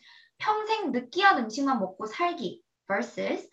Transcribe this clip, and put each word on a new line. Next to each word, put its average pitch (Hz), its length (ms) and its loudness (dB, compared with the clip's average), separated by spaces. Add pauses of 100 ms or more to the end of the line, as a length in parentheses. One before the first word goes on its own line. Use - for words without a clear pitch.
(380)
평생 427 540 0
느끼한 339 460 4
음식만 262 400 0
먹고 - 280 -4
살기 339 560 -4 (240)
vs 226 680 -4